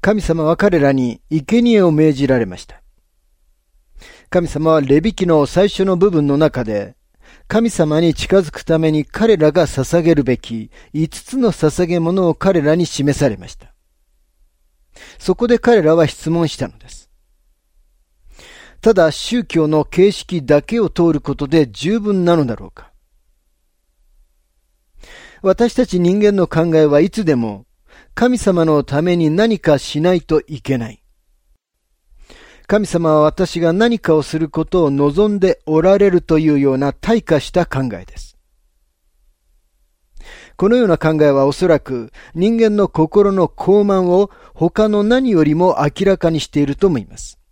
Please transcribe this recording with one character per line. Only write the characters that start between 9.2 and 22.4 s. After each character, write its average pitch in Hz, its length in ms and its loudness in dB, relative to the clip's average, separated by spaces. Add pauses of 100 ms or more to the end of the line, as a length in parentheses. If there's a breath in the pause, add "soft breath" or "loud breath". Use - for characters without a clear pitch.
ら 151 120 4
が 156 160 0
捧 165 360 -2
げ 165 120 2
る 143 100 0
べ 123 120 0
き 113 340 -12 (220 soft breath)
五 156 300 -6
つ - 160 -8
の 233 140 0
捧 165 340 -2
げ 170 140 -2
物 175 280 0
を 156 60 0
彼 185 260 0
ら 151 160 2
に 175 80 0
示 143 340 -4
さ 143 120 0
れ 208 80 -8
ま 180 100 -18
し - 80 -20
た。 - 160 -20 (1500 loud breath)
そ - 160 -2
こ 240 120 -4
で 233 120 2
彼 233 220 2
ら 156 160 2
は 165 100 4
質 - 220 -8
問 165 200 -2
し - 100 -10
た 123 100 -6
の 107 100 -18
で - 120 -20
す。 - 200 -20 (1700 loud breath)
た 226 100 4
だ 170 180 4
宗 226 340 -6
教 160 220 0
の 156 200 0
形 190 260 2
式 165 320 -8
だ 147 160 2
け 233 200 -4
を 202 100 -2
通 170 240 0
る 147 80 -4
こ 143 120 -6
と 143 140 -8
で 151 180 2
十 160 320 -4
分 202 280 -2
な 170 100 2
の 151 80 0